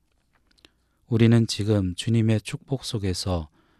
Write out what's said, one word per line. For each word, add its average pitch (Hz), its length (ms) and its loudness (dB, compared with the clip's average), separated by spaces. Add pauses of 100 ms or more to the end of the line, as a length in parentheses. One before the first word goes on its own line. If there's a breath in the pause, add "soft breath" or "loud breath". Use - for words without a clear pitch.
(1080 soft breath)
"우리는 117 380 4
지금 101 500 0
주님의 110 460 0
축복 - 440 -8
속에서 92 640 -4 (300 soft breath)